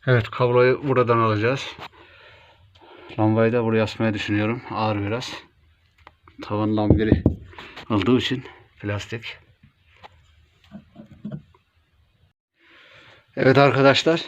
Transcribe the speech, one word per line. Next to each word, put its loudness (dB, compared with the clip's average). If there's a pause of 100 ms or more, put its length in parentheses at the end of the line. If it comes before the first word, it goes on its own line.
Evet, 2
kabloyu 2
buradan 2
alacağız. -2 (1400)
Lambayı 2
da 0
buraya 0
asmayı -2
düşünüyorum. -4
Ağır -4
biraz. -6 (1080)
Tavan -4
lambiri 2 (680)
olduğu 2
için -4 (360)
plastik. -10 (4000)
Evet 4
arkadaşlar. 4